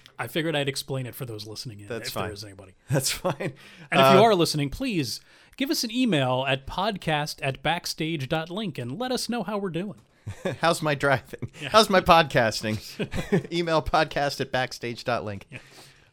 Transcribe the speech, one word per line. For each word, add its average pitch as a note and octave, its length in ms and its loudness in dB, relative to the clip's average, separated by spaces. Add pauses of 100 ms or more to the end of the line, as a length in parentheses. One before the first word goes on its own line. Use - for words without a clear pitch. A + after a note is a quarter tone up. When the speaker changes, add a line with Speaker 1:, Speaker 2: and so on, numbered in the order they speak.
(180)
Speaker 1:
I B2 80 -8
figured D#3+ 300 -2
I'd C#3 120 -2
explain C3+ 380 -6
it A2 80 -12
for C#3 100 -12
those G#2+ 220 -10
listening G#2+ 320 -12
in, G2+ 80 -18
Speaker 2:
That's A#2 220 -8
Speaker 1:
if - 60 -8
Speaker 2:
fine. G#2 100 -4
Speaker 1:
there F#2 80 -6
is G2+ 100 -12
anybody. G2 380 -18
Speaker 2:
<laughs> - 100 -10
That's C3 220 2
fine. - 260 -4
Speaker 1:
And - 140 -6 (480)
if C3+ 140 10
you - 40 10
Speaker 2:
Uh, G#3 40 10
Speaker 1:
are A3+ 120 8
listening, D3+ 340 2
please E3+ 520 -4 (360)
give C4+ 140 -2
us - 140 -2
an A3 80 -6
email C#3 560 2
at C3+ 180 -2
podcast E3+ 720 -2
at C3+ 220 -4
backstage D#3+ 680 -2
dot D#3+ 220 -4
link F#3 280 -6
and B2+ 200 -8
let B3+ 140 -4
us - 160 -4
know A3+ 160 -4
how G#3 140 -4
we're G3 120 -4
doing. E3+ 300 -8 (260)
Speaker 2:
<laughs> C#3 340 -8
How's E3 220 2
my D3+ 140 0
driving? - 560 -2 (100)
Speaker 1:
Yeah. C#3+ 80 -8
Speaker 2:
How's G#3+ 180 6
my F#3+ 120 6
podcasting? C3 800 4 (720)
<laughs> - 20 -16
Email E3 280 2
podcast D3+ 600 0
at C3 100 -6
backstage B2 540 -4
dot A#2 200 -2
link. G2+ 280 -10
Speaker 1:
Yeah. B2+ 60 -14 (540)